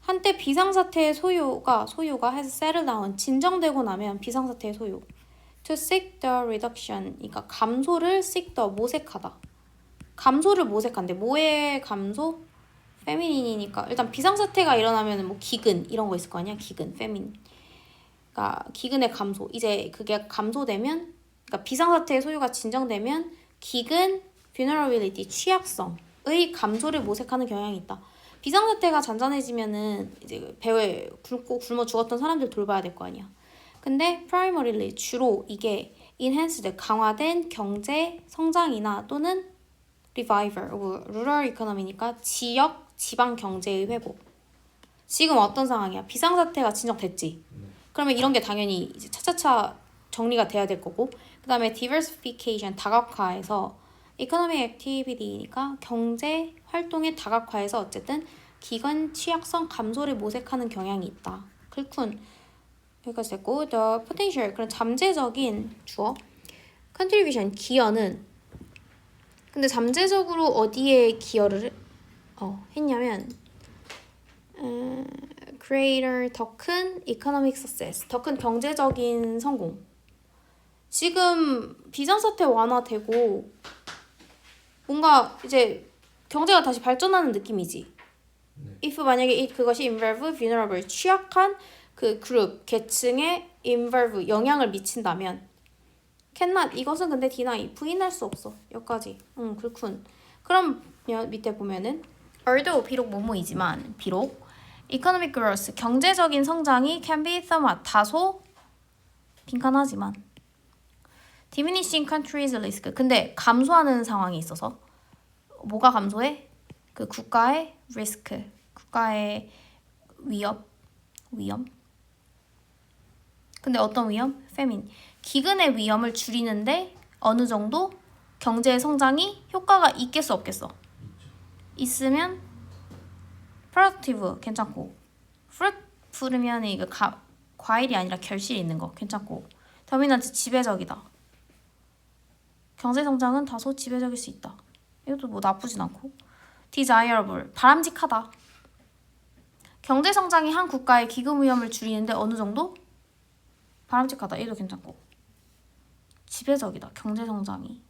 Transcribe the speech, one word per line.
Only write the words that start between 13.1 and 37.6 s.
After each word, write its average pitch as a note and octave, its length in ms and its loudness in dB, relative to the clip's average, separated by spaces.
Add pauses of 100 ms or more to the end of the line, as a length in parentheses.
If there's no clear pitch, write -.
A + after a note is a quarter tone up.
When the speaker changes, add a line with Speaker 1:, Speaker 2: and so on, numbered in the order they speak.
Speaker 1:
일단 A#3+ 200 -2
비상사태가 F#4+ 680 4
일어나면은 G#3+ 520 2
뭐 G3 120 -8
기근 G3+ 500 0
이런 G#3+ 180 -2
거 F3+ 80 -2
있을 F3 140 -8
거 F3+ 80 -8
아니야? G3+ 200 -6
기근, F3+ 360 -10
페미닌. A3 400 -8 (1000)
그러니까 - 400 -4
기근의 B3+ 380 0
감소. G3 420 -6
이제 A3 420 -2
그게 G#3 320 -4
감소되면, A#3+ 880 -4 (320)
그러니까 - 200 -8
비상사태의 E4 580 2
소요가 D4 280 -2
진정되면 B3+ 840 -4 (240)
기근, F#4 600 0 (320)
vulnerability, A#3+ 760 0
취약성의 E4 1300 -2
감소를 C4 480 -2
모색하는 B3 420 -4
경향이 G#3 320 -6
있다. F#3+ 240 -12 (400)
비상사태가 F#4+ 600 2
잔잔해지면은 A3 1200 -4
이제 - 380 -14
배에 A3+ 500 2 (120)
굶고 B3 360 -6
굶어 A#3+ 280 -2
죽었던 A#3 320 -2
사람들 D4 320 0
돌봐야 G3+ 300 -2
될 F3+ 140 -8
거 F3 100 -12
아니야. - 240 -12 (520)
근데 E4+ 480 0
primarily, C#4 640 0
주로 B3 540 0
이게 G#3 460 -4 (240)
enhanced, C4 580 -2
강화된 B3+ 720 0
경제 C4+ 800 -4